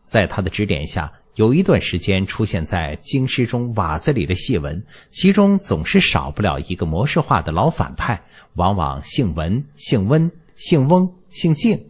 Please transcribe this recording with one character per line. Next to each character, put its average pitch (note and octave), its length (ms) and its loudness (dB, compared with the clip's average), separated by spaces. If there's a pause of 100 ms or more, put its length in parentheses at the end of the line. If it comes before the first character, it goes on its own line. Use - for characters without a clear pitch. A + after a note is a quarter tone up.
在 G#2 220 2
他 - 160 -4
的 F2 80 -2
指 G#2 160 -2
点 D#2+ 200 -2
下， D2+ 240 -6 (260)
有 A2+ 180 4
一 F3+ 80 4
段 E3 180 4
时 - 180 -4
间 F#2+ 280 0
出 - 180 -4
现 F#2+ 180 -2
在 D#2+ 340 -4
京 C3 300 -2
师 B2 200 0
中 A#2+ 280 -4
瓦 D#2+ 240 -2
子 - 140 0
里 G2 140 -2
的 F#2 80 -2
戏 G#2 240 0
文， D2+ 240 -6 (260)
其 F#3+ 240 2
中 G3+ 260 4
总 D#2+ 240 -2
是 - 180 2
少 C#2+ 300 0
不 G2+ 120 -4
了 D2+ 180 0
一 F2+ 140 -6
个 F2 100 -4
模 E2+ 220 0
式 - 120 -2
化 C3 220 2
的 D#2+ 100 -4
老 G2+ 200 2
反 - 240 -4
派， - 280 -4 (320)
往 F#2+ 220 2
往 C#2+ 260 -2
姓 G#2+ 320 -2
文、 F2 300 -2 (120)
姓 G2 300 0
温、 E3 240 4 (260)
姓 C3+ 320 2
翁、 F#3 220 4 (200)
姓 E3 240 0
静， G3+ 360 0